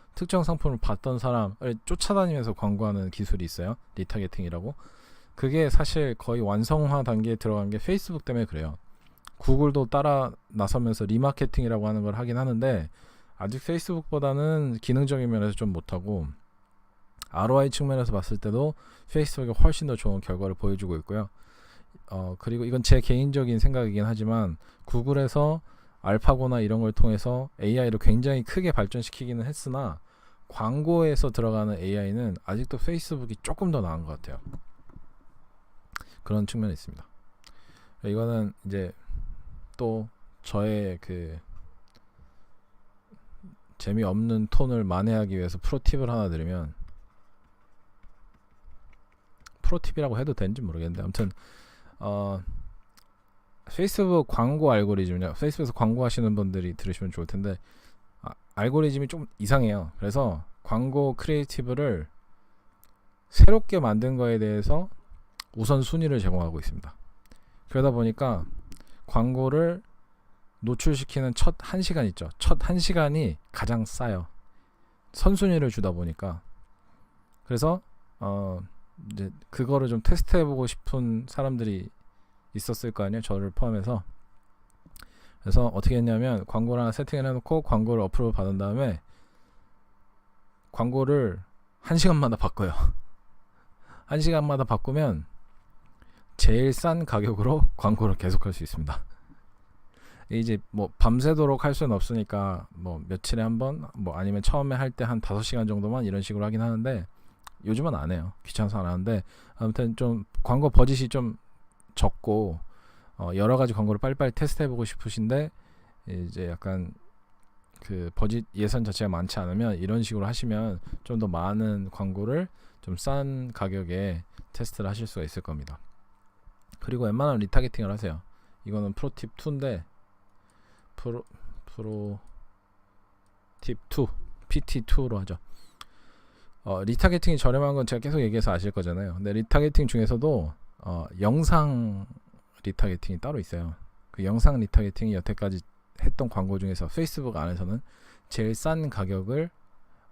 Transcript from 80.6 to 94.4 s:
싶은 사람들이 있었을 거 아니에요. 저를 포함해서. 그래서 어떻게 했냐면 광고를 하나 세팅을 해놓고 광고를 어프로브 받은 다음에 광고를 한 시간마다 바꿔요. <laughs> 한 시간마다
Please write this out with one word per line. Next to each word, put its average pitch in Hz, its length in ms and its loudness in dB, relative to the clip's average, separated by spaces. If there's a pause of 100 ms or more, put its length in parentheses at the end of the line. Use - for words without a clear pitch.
싶은 120 640 -2
사람들이 117 600 -4 (640)
있었을 110 360 -6
거 107 140 -4
아니에요. 110 180 -2
저를 98 280 -2
포함해서. 110 520 -2 (1400)
그래서 113 280 6
어떻게 101 280 2
했냐면 117 500 0
광고를 120 340 -2
하나 113 120 -2
세팅을 135 340 -4
해놓고 135 360 -2
광고를 113 400 0
어프로브 113 300 0
받은 98 260 -2
다음에 104 420 -2 (1700)
광고를 123 680 0 (400)
한 - 180 0
시간마다 147 380 6
바꿔요. - 360 0
<laughs> - 1300 -2
한 151 140 0
시간마다 147 440 4